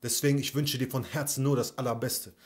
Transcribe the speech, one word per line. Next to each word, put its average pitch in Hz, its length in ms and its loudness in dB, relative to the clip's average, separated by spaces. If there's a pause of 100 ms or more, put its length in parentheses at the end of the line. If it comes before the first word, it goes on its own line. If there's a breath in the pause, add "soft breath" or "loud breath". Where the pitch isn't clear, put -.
Deswegen, 139 360 2
ich 135 160 -4
wünsche 143 240 0
dir 127 120 0
von 127 140 0
Herzen - 400 -2
nur 139 120 4
das - 220 -2
Allerbeste. 120 540 -2 (140)